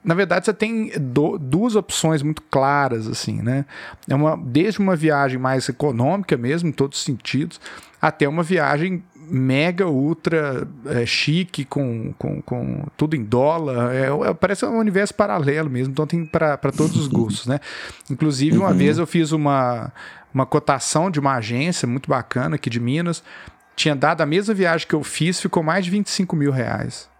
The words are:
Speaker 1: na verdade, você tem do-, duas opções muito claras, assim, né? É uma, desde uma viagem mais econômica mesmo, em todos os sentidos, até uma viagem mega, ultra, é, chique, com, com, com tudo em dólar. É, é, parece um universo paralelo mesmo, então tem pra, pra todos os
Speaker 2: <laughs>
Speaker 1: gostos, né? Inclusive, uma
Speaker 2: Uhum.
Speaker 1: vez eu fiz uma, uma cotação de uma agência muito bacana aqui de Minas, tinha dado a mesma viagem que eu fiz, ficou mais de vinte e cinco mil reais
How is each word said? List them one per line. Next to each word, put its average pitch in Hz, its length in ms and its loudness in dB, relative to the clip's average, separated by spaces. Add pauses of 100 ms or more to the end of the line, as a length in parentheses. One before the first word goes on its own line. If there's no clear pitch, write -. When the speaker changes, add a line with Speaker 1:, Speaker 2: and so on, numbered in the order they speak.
Speaker 1:
na 170 140 2
verdade, 185 300 2
você 220 80 2
tem 220 440 -2
do-, 139 400 2
duas 175 380 0
opções 160 480 0
muito 151 200 -2
claras, 135 600 2
assim, 107 360 -4
né? 131 240 0 (420)
É 135 80 0
uma, 151 220 2
desde 165 420 0
uma 190 160 4
viagem 143 420 2
mais 131 300 0
econômica 143 720 0
mesmo, 151 320 0
em - 20 -4
todos 139 280 -2
os - 40 -6
sentidos, 143 560 -4 (420)
até 156 240 2
uma 156 160 0
viagem 160 640 0 (260)
mega, 151 580 2
ultra, 151 760 0 (200)
é, 120 200 0
chique, 151 600 -2
com, 120 520 -4
com, - 240 -6
com 127 440 -6 (100)
tudo 156 180 0
em 131 120 -2
dólar. 127 680 0
É, 131 140 0 (220)
é, 180 40 0
parece 190 320 -2
um 226 140 0
universo 202 340 0
paralelo 156 560 0
mesmo, 131 220 -2
então 147 160 -2
tem 170 180 -2
pra, 151 320 0
pra 135 140 -2
todos 156 240 2
os 147 120 2
Speaker 2:
<laughs> 131 40 -2
Speaker 1:
gostos, 110 340 0
né? 135 140 0 (500)
Inclusive, 143 480 2
uma 190 120 4
Speaker 2:
Uhum. - 80 4
Speaker 1:
vez 156 200 4
eu 170 80 0
fiz 160 280 2
uma, 131 580 0 (420)
uma 131 120 2
cotação 156 680 0
de 151 80 -2
uma 135 160 2
agência 127 500 -2
muito 127 240 -4
bacana 135 460 -2
aqui 131 140 -4
de 117 100 -2
Minas, 160 420 -2 (540)
tinha 147 220 0
dado 156 240 2
a 156 40 4
mesma 196 280 2
viagem 170 340 2
que - 80 2
eu 147 80 0
fiz, 170 380 -2
ficou 175 200 0
mais 165 220 0
de 175 80 -2
vinte 202 160 0
e - 40 -8
cinco 180 260 -2
mil 143 160 2
reais 113 560 -4 (100)